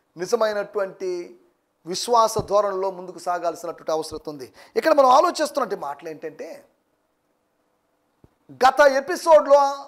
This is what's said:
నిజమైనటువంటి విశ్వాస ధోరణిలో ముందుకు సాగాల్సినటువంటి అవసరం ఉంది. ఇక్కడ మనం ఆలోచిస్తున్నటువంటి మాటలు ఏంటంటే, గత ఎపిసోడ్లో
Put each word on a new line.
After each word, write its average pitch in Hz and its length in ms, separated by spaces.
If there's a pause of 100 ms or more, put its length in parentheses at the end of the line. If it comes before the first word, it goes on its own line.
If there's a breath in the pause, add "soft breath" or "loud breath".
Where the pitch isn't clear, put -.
(180)
నిజమైనటువంటి 196 1200 (460)
విశ్వాస 220 520
ధోరణిలో 196 540
ముందుకు 180 280
సాగాల్సినటువంటి 170 720
అవసరం 156 360
ఉంది. 143 260 (220 loud breath)
ఇక్కడ 320 180
మనం 269 160
ఆలోచిస్తున్నటువంటి 294 640
మాటలు 156 340
ఏంటంటే, 160 560 (1900)
గత 254 300
ఎపిసోడ్లో 277 1080